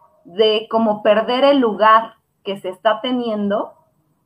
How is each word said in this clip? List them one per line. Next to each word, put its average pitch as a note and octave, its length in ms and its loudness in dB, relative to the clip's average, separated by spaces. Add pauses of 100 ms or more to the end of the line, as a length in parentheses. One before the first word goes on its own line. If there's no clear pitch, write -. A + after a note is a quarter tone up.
(240)
de G#3+ 460 0
como A3 320 -2
perder A3+ 420 0
el C#4+ 140 4
lugar A3 560 2 (300)
que G3 160 -8
se F#3 80 -8
está G#3+ 320 -2
teniendo A3+ 760 -4 (520)